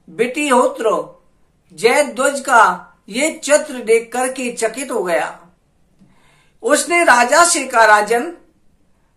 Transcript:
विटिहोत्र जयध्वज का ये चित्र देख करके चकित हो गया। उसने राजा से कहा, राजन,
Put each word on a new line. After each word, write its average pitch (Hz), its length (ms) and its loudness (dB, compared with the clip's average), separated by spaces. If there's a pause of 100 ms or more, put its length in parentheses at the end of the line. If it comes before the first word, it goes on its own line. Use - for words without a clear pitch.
विटिहोत्र 247 1040 -2 (580)
जयध्वज 254 680 -2
का 214 560 2 (140)
ये 294 340 -4
चित्र 294 300 0
देख 226 400 0
करके 254 380 -4
चकित 226 400 -8
हो 208 120 -4
गया। 170 360 -4 (1200)
उसने 294 400 0
राजा 302 420 4
से 302 200 -2
कहा, 233 200 2
राजन, 214 480 2 (840)